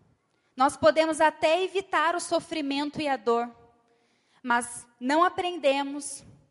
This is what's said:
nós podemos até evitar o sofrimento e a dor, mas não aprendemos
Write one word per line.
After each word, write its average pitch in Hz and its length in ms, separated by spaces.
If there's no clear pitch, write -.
nós 277 200
podemos 311 440
até 311 420
evitar 349 520
o 349 60
sofrimento 302 800
e 302 80
a 269 80
dor, 233 380
mas 240 440
não 285 240
aprendemos 294 1000